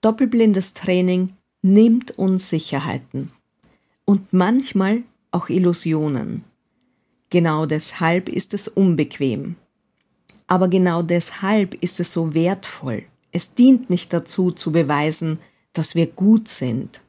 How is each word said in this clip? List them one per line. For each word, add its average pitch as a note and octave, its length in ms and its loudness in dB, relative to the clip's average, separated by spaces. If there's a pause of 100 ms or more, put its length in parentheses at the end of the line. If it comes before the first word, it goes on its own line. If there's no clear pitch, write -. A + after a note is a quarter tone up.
Doppelblindes A3 720 2
Training F3+ 560 0 (300)
nimmt A3+ 560 4
uns F#3+ 320 0
Sicherheiten C#3 840 -6 (720)
und G3 280 0
manchmal G3+ 680 2 (300)
auch E3+ 160 -4
Illusionen. D#3+ 960 -2 (840)
Genau D#3+ 360 2
deshalb E3 640 -2
ist - 260 -6
es - 140 -6
unbequem. D3+ 880 0 (920)
Aber F#3 220 2
genau F3 340 0
deshalb F3+ 800 -2
ist - 160 -6
es F3 140 -4
so E3 200 -4
wertvoll. E3 720 -4 (300)
Es - 220 -6
dient B3+ 360 6
nicht F3 220 -2
dazu, F3 400 -2
zu F3 180 -6
beweisen, D#3 680 -2 (320)
dass D#3+ 240 -4
wir E3 100 2
gut G#3+ 420 2
sind. - 600 -6